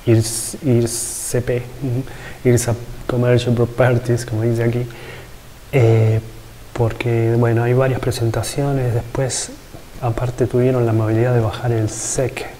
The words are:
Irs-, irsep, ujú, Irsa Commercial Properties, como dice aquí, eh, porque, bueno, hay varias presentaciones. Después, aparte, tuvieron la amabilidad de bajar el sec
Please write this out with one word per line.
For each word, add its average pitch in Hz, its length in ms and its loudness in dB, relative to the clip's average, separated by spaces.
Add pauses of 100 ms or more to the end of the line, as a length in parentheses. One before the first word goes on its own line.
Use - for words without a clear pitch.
Irs-, - 580 2
irsep, 120 840 0
ujú, 123 1000 -4
Irsa 117 260 2 (320)
Commercial 123 480 2
Properties, 120 720 2
como 110 160 -2
dice 117 220 0
aquí, 120 220 0 (840)
eh, 113 480 4 (520)
porque, 117 640 0
bueno, 117 280 4
hay 123 100 2
varias 131 240 2
presentaciones. 123 960 -2
Después, - 560 -4 (500)
aparte, 123 460 -2
tuvieron 123 400 2
la 117 60 2
amabilidad 110 420 2
de 120 60 6
bajar 113 320 -2
el 110 180 0
sec - 560 -4 (140)